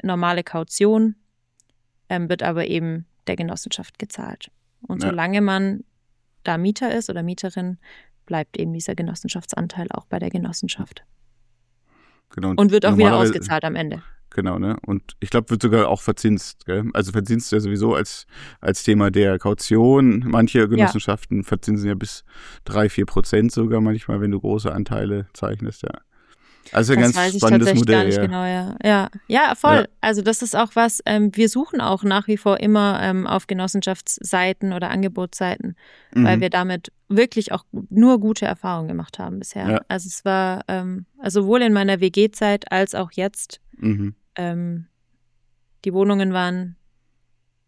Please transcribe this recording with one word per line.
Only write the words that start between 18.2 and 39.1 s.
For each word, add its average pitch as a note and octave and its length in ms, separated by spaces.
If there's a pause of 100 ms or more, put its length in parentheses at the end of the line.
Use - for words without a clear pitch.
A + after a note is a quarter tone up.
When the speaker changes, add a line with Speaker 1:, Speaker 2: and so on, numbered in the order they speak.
Speaker 2:
als - 220
Thema G#2 300
der G2 260
Kaution. A#2 880
Manche A#2 320
Speaker 1:
Ja. A2 80
Speaker 2:
Genossenschaften G2+ 800
verzinsen G#2+ 440
ja G2+ 60
bis - 300 (400)
drei, G#2+ 240
vier G2 180
Prozent - 460
sogar A2+ 280
manchmal, G#2+ 400
wenn G#2 120
du G2 80
große G#2 320
Anteile G2+ 600
zeichnest, G#2 500
ja. - 60 (840)
Also A#2 220
ein A#2+ 40
Speaker 1:
Das A#2+ 100
Speaker 2:
ganz B2 80
Speaker 1:
weiß F#3 180
ich G3 60
Speaker 2:
spannendes A2+ 280
Speaker 1:
tatsächlich D3+ 140
Speaker 2:
Modell, A3 120
Speaker 1:
gar G#3+ 120
nicht G2 100
Speaker 2:
ja. G#3 60
Speaker 1:
genau, F#3 220
ja. F#3 380
Ja, G3+ 260 (200)
ja, C4+ 260
voll. D4+ 220
Speaker 2:
Ja. A3+ 80 (160)
Speaker 1:
Also G#3 220
das A3 200
ist A#3+ 140
auch A3+ 180
was, A3+ 320
ähm, G#3 300
wir A3 140
suchen C4+ 300
auch G3 220
nach G3+ 240
wie G#3+ 120
vor G3+ 200
immer, G#3 440
ähm, F#3+ 260
auf - 180
Genossenschaftsseiten F#3+ 1300
oder F3+ 180
Angebotsseiten, F3+ 840 (360)
weil F#3 260
Speaker 2:
Mhm. - 20
Speaker 1:
wir F#3 100
damit F3+ 400 (180)
wirklich A3 440
auch - 120 (260)
nur A#3+ 280
gute G#3+ 280
Erfahrungen F3 420
gemacht E3+ 320